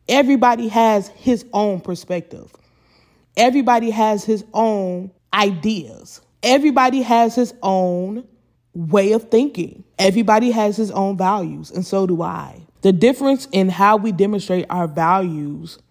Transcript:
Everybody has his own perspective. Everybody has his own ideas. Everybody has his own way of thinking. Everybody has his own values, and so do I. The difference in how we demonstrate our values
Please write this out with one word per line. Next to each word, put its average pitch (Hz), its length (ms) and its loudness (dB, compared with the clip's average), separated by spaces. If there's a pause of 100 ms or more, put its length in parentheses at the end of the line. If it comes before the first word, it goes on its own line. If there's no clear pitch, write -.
Everybody 247 600 2
has 214 400 2
his - 440 -2
own 208 280 -2
perspective. - 720 -10 (840)
Everybody 240 540 2
has 214 340 0
his 214 280 -2
own 190 580 -2 (220)
ideas. 190 880 -4 (220)
Everybody 262 600 2
has 233 320 2
his 247 280 -2
own 190 640 -2 (480)
way 196 380 2
of 226 180 -2
thinking. 226 540 -2 (140)
Everybody 220 520 2
has 214 260 0
his 214 140 -2
own 196 260 -2
values, 175 540 -4
and 180 160 -8
so 196 200 -2
do 170 160 -2
I. 160 420 -12 (200)
The 196 60 6
difference 262 580 2
in 190 180 0
how 196 280 2
we 214 160 -2
demonstrate 190 580 -2
our 175 160 -4
values 160 960 -4 (100)